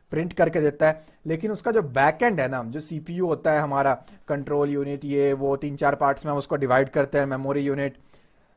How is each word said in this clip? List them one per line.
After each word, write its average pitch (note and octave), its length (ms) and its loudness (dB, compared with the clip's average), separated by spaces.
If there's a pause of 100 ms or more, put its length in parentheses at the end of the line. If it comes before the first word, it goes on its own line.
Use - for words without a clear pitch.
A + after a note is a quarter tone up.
(120)
प्रिंट E3+ 200 -2
करके E3 280 2
देता D3+ 280 2
है, D#3 160 -2 (220)
लेकिन D#3+ 240 -4
उसका G#3+ 200 -4
जो A3 120 2
बैकएंड D3+ 580 2
है B2+ 80 0
ना, C3 160 -4
जो B2+ 160 -8
सीपीयू E3+ 460 -6
होता D#3 260 0
है D3+ 80 2
हमारा, C#3 320 2 (360)
कंट्रोल D3 420 0
यूनिट, C#3+ 340 -4
ये C#3 280 2
वो C#3 240 0
तीन C#3+ 200 -6
चार C#3+ 180 2
पार्ट्स C#3 300 0
में D3+ 80 -4
हम C#3+ 60 -2
उसको C#3+ 180 -4
डिवाइड C3 320 2
करते C#3+ 300 0
हैं, C#3 80 2
मेमोरी C3+ 340 -2
यूनिट, C#3 380 -4 (580)